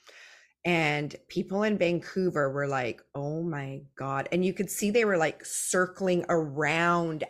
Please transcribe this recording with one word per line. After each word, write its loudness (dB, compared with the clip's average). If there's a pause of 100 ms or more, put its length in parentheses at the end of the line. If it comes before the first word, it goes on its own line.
(640)
And 0 (140)
people -2
in 2
Vancouver 0
were -2
like, -4 (120)
"Oh -6
my -6 (140)
God." -4
And 2
you 2
could -4
see 0
they 4
were, 4
like, 0
circling 0
around 2